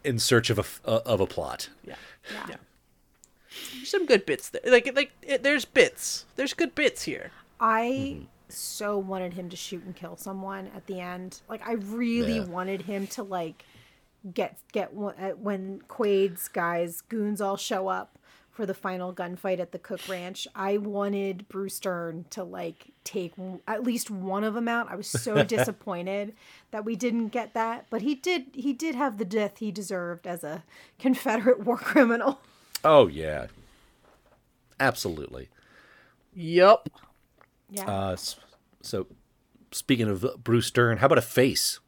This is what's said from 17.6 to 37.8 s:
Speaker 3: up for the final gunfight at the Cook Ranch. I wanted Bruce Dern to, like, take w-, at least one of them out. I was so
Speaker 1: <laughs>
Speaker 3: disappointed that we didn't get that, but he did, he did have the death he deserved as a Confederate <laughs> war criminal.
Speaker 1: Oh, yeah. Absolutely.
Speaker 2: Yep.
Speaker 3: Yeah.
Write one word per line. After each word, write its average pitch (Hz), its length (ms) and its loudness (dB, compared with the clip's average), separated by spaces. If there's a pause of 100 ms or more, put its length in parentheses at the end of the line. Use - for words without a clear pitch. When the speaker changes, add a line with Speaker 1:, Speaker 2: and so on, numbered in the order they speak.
Speaker 3:
up 185 280 -6 (340)
for 226 140 -6
the 185 80 -4
final 185 400 -6
gunfight 180 460 -4
at 175 120 -6
the 180 80 -10
Cook 185 300 -10
Ranch. 180 440 -8
I 196 240 0
wanted 202 680 -2
Bruce 190 320 -8
Dern 170 520 -4
to, 202 120 -10
like, 175 440 -10 (180)
take 175 320 -8
w-, 185 280 -10
at 220 200 -4
least 233 260 -2
one 190 320 -2
of 214 100 0
them 233 140 -2
out. 233 240 -2
I 180 60 -8
was 202 100 -10
so 220 360 -2
Speaker 1:
<laughs> 220 120 -2
Speaker 3:
disappointed 196 800 -4 (360)
that 208 120 -8
we 226 140 -4
didn't 233 320 -2
get 226 240 -6
that, 226 360 -4
but 226 120 -4
he 277 140 0
did, 285 380 -4
he 269 200 -2
did 311 220 -4
have 247 220 -2
the 214 60 -4
death 202 360 -2
he 214 120 -4
deserved 175 560 -8
as 175 160 -8
a 160 200 -10 (360)
Confederate 240 600 4
<laughs> 208 60 -10
war 240 120 2
criminal. 240 640 4 (420)
Speaker 1:
Oh, 147 240 10
yeah. 76 400 -4 (1300)
Absolutely. 78 680 -2 (840)
Speaker 2:
Yep. 175 560 8 (800)
Speaker 3:
Yeah. 190 200 -8